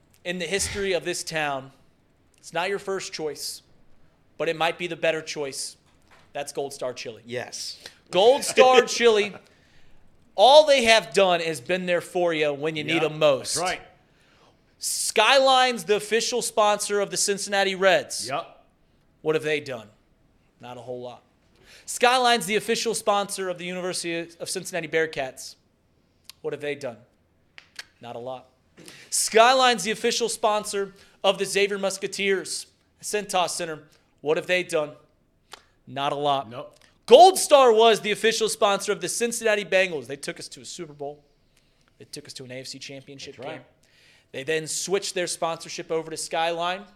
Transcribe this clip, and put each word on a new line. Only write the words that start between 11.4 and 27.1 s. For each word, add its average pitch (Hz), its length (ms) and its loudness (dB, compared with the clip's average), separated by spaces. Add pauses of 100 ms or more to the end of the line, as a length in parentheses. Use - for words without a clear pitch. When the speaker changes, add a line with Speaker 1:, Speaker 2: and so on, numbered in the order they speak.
Speaker 1:
is 160 200 -4
been 180 240 -4
there 175 160 0
for 175 320 -2
you 151 200 0
when 151 240 -4
you 151 80 -4
need 160 180 0
Speaker 3:
Yep, 151 80 0
Speaker 1:
'em 156 80 -10
most. 143 360 2
Speaker 3:
that's 165 160 -4
right. 156 100 -10 (960)
Speaker 1:
Skyline's 254 1040 2
the 190 140 0
official 226 440 -2
sponsor 208 600 0
of 196 100 -4
the 180 60 -6
Cincinnati 196 580 -2
Reds. 175 540 2
Speaker 3:
Yep. - 340 -8 (580)
Speaker 1:
What 156 140 0
have 151 80 -2
they 151 160 -2
done? 120 280 -12 (720)
Not 123 180 -18
a 120 40 -16
whole 123 200 -12
lot. 120 220 -16 (640)
Skyline's 240 600 0
the 208 100 -2
official 220 400 -2
sponsor 196 540 -2
of 170 80 -8
the 170 80 -14
University 175 640 -8 (100)
of 160 100 -10
Cincinnati 180 380 -8
Bearcats. 156 680 -4 (840)
What 151 120 -8
have 139 80 -10
they 147 140 -6
done? 123 220 -10 (1040)